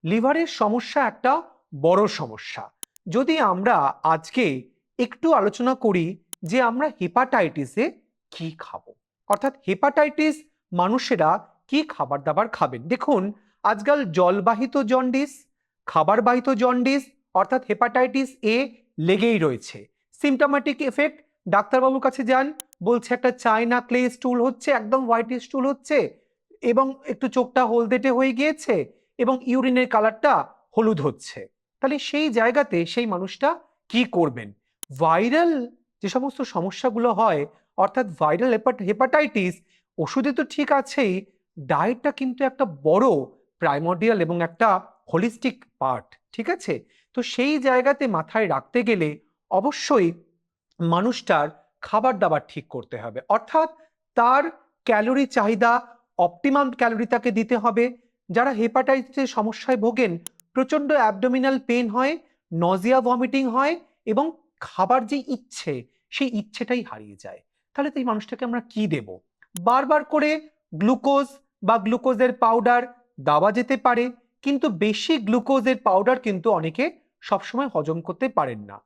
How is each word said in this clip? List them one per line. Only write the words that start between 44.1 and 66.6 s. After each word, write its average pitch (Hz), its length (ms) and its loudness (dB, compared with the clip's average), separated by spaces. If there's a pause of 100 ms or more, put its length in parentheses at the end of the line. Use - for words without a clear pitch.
এবং 170 160 -2 (120)
একটা 220 200 2 (440)
হোলিস্টিক 220 520 -4 (140)
পার্ট, 127 280 -4 (260)
ঠিক 233 180 -8
আছে? 330 240 -4 (400)
তো 247 80 -4
সেই 277 360 -2
জায়গাতে 262 480 2
মাথায় 202 420 -2
রাখতে 147 340 -2
গেলে 190 260 0 (420)
অবশ্যই 208 580 0 (720)
মানুষটার 170 680 0 (320)
খাবার 220 380 0
দাবার 160 300 0
ঠিক - 200 -14
করতে - 300 -12
হবে, 113 300 -10
অর্থাৎ 311 400 0 (460)
তার 254 280 4 (440)
ক্যালোরি 247 400 2
চাহিদা, 233 460 2 (460)
অপটিমাম 269 500 0 (120)
ক্যালোরি 226 260 0
তাকে 240 240 0
দিতে 226 260 0
হবে। 233 280 0 (440)
যারা 240 220 0
হেপাটাইটিসের 262 840 0
সমস্যায় 220 480 -2
ভোগেন, 226 280 0 (420)
প্রচণ্ড 285 380 0
অ্যাবডোমিনাল 254 680 2
পেইন 240 300 -2
হয়, 254 260 0 (380)
নজিয়া 185 480 2
ভমিটিং 254 460 0
হয় 269 280 0 (380)
এবং 269 120 2 (360)
খাবার 226 460 0
যে 277 200 -4
ইচ্ছে, - 460 -8 (380)
সেই 269 200 -2 (100)
ইচ্ছেটাই 240 420 -6